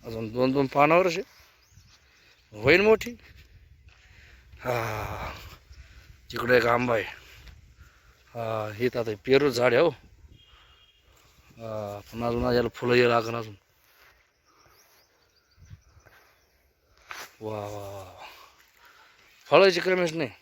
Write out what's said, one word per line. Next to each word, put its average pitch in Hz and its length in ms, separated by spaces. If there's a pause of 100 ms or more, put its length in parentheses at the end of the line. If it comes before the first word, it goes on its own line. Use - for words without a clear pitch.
अजून 113 280
दोन 127 180
दोन 139 140
पानावर 156 420
असे. 175 140 (1300)
होईल 131 280
मोठी. 220 300 (1500)
हा, 110 760 (960)
तिकडे 120 260
एक 117 80
आंबा 120 280
आहे. 107 100 (1300)
हा, 110 440
इथं 123 200
आता 113 120 (140)
पेरू 135 240
झाड 120 240
आहे 127 80
हो. 170 80 (1600)
हा, 107 500
पण 113 240
अजून 120 300
याला 120 140
फुलं 120 260
यायला 120 260
लागण 113 160
अजून. 110 180 (4000)
वा, 107 180
वा, 101 300
वा, 98 140
वा. - 220 (1200)
फळाची 175 300
कमीच 180 340
नाही. 156 160 (120)